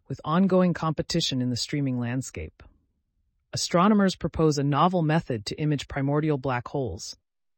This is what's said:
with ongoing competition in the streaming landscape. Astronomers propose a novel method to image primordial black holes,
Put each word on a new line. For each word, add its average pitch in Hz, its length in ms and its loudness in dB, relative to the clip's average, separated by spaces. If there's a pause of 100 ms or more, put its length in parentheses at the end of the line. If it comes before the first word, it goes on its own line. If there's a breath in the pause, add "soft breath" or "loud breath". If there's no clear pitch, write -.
with 135 160 -8
ongoing 180 480 4
competition 160 720 -2
in 123 80 -2
the 123 60 -2
streaming 131 440 -4
landscape. 120 640 -8 (920)
Astronomers 196 640 2
propose 156 400 0
a 139 80 -2
novel 160 380 2
method 151 420 0
to - 160 -8
image 151 280 -2
primordial 143 500 0
black 127 300 -4
holes, 113 500 -6 (400)